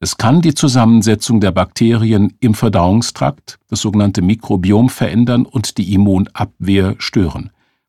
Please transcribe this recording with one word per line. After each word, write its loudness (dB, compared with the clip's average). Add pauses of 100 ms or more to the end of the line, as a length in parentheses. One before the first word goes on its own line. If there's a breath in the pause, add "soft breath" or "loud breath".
Es -8
kann 2
die 0
Zusammensetzung 2
der 2
Bakterien 0
im 0
Verdauungstrakt, -2 (100)
das -8
sogenannte -2
Mikrobiom, 0
verändern 0
und -8
die -4
Immunabwehr 0
stören. -6 (380)